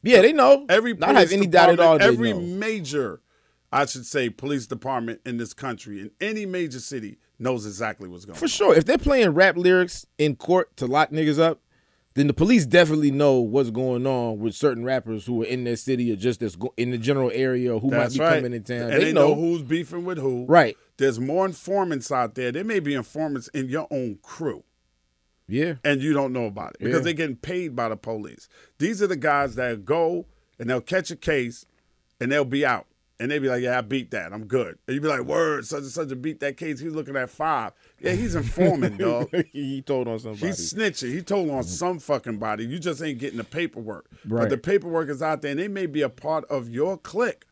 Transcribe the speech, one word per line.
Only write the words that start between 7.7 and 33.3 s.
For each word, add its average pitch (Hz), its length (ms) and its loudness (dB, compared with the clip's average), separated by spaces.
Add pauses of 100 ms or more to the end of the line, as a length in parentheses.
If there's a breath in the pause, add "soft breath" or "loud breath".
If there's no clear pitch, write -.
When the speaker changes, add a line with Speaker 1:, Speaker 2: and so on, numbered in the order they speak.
Speaker 2:
what's 87 160 -16
going 92 140 -16
Speaker 1:
For 330 80 -4
Speaker 2:
on. - 20 0
Speaker 1:
sure. 190 260 4
If 156 120 4
they're 285 100 4
playing 254 380 2
rap 180 240 4
lyrics 180 480 2 (100)
in 151 200 0
court - 420 0
to 131 80 -4
lock 143 240 2
niggas 151 280 0
up, 165 220 4 (540)
then 143 140 4
the 139 40 2
police 202 320 4
definitely 156 460 4
know 139 300 4
what's 120 300 2
going 123 360 -2
on 120 320 -2
with 107 160 -4
certain 123 320 0
rappers 113 400 -4
who 120 160 -2
are - 20 -2
in 123 200 -4
their 120 120 -2
city 123 340 -2
or 107 60 -2
just 110 240 -2
that's 98 160 -6
go-, 107 220 -8
in 123 140 -2
the 123 40 -4
general 127 380 0
area 123 400 0
or 110 60 -2
who 131 100 0
Speaker 2:
That's 120 260 0
Speaker 1:
might - 80 0
be - 20 4
Speaker 2:
right. 165 100 4
Speaker 1:
coming 123 180 -4
in 113 80 -8
town. 120 280 -6
Speaker 2:
And - 20 -2 (100)
Speaker 1:
They - 40 4
Speaker 2:
they 160 60 0
know 147 160 6
Speaker 1:
know. 151 60 4
Speaker 2:
who's 165 260 -2
beefing 170 460 -6
with 180 100 -6
who. 131 300 -4
Speaker 1:
Right. 147 320 6 (180)
Speaker 2:
There's 131 240 0
more 151 240 0
informants 180 680 -4
out 123 260 -2
there. 127 160 -4
There 165 120 -6
may 214 160 -2
be 143 140 -4
informants 139 540 -6
in 135 200 -6
your 147 220 -6
own 123 320 -6
crew. 135 420 -8 (840)
Speaker 1:
Yeah. 151 260 -2 (100)
Speaker 2:
And 143 180 0
you 151 100 0
don't 139 200 0
know 123 140 -4
about 101 280 -10
it - 60 -20
because 143 200 0
Speaker 1:
Yeah. 147 40 -4
Speaker 2:
they're 170 80 0
getting 147 240 -4
paid 175 400 -8
by 117 120 -4
the 110 80 -6
police. 104 520 -12 (300 soft breath)
These 196 240 -2
are 208 40 2
the 185 100 0
guys 143 380 0
that 120 300 -6
go 170 420 0 (320)
and 117 100 -8
they'll 123 120 0
catch 185 300 -4
a 170 60 -10
case 127 500 -4 (540)
and 123 120 -2
they'll 143 120 2
be 139 220 0
out. 120 200 0 (320)
And 123 120 -4